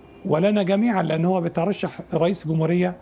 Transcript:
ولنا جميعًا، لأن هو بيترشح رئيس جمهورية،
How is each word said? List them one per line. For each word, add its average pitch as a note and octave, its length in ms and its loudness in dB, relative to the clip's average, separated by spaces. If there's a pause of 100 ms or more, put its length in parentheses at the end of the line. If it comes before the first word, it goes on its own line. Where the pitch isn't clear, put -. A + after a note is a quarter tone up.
(240)
ولنا G3 380 2
جميعًا، G3 400 2
لأن D#3+ 220 0
هو F#3 160 2
بيترشح E3+ 600 -4 (140)
رئيس E3 340 0
جمهورية، E3+ 540 0